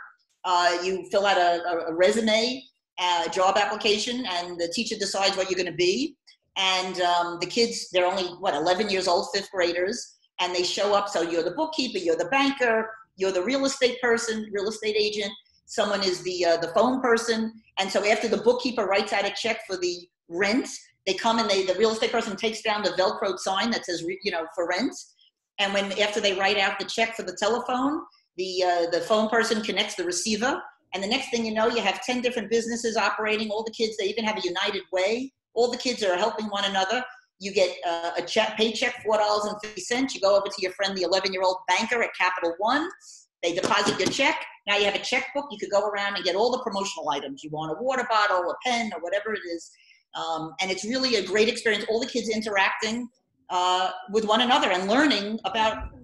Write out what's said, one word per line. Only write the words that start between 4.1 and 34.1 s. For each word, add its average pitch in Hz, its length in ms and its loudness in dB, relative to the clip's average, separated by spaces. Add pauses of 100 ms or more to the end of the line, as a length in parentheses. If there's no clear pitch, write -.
and 175 340 -6
the 170 100 -2
teacher 220 280 -4
decides 196 400 0
what 185 140 0
you're 180 60 -2
gonna 180 180 -4
be. 196 400 2 (420)
And, 185 440 0
um, 175 400 2
the 180 60 -4
kids, - 440 0
they're 180 140 4
only, 185 200 0 (140)
what, 185 140 0
eleven 180 360 2
years 185 180 0
old, 185 260 2
fifth 196 180 -4
graders, 180 640 -2 (240)
and 180 140 0
they 180 100 0
show 202 300 0
up. 202 160 2
So 170 120 0
you're 165 220 0
the 175 80 0
bookkeeper, 262 460 -2
you're 170 180 2
the - 100 -2
banker, 254 640 2 (260)
you're 190 160 0
the 180 120 0
real 269 220 0
estate 254 360 0
person, 226 500 0
real 196 160 -2
estate 214 300 -2
agent. 208 340 0 (340)
Someone 202 380 0
is 180 200 0
the, 180 220 0
uh, 170 120 4
the 165 120 -2
phone 254 320 2
person. 226 520 2 (260)
And 196 100 0
so 202 160 0
after 214 220 2
the 202 100 2
bookkeeper 240 480 2
writes 202 280 0
out 202 120 0
a 202 100 -2
check - 320 -2
for 190 100 -6
the 175 300 -4 (200)
rent, 202 400 0 (380)
they 190 80 0
come 220 260 0
and 214 100 0
they, 196 160 2
the 185 100 2
real 220 160 4
estate 226 200 -2
person 226 240 -2
takes 220 260 -4
down 208 200 0
the 185 100 2
Velcroed 190 460 0
sign 202 340 -2
that 202 140 -4
says, 170 180 -4
re-, 180 200 -6
you 202 80 -2
know, 165 140 -4 (100)
for 175 120 -2
rent. 214 260 -2 (640)
And 196 140 0
when, 196 260 0
after 208 200 2
they 202 140 2
write 196 240 2
out 202 220 2
the 185 60 -4
check 226 300 -2
for 202 80 -8
the 185 160 -10
telephone, 254 600 0 (360)
the, 185 260 -2
uh, 170 260 2
the 170 120 0
phone 214 280 2
person 220 320 2
connects 202 320 -2
the 185 100 -4
receiver. 214 580 -2 (320)
And 190 100 -4
the 196 40 -4
next 254 220 -2
thing 233 160 -2
you 220 80 -4
know, 220 140 2
you 233 140 0
have 190 200 0
ten 247 200 -2
different 240 280 -2
businesses 226 480 -2
operating. 214 540 0
All 214 120 -4
the 220 80 -8
kids, 220 260 -2
they 202 80 -2
even 214 200 -2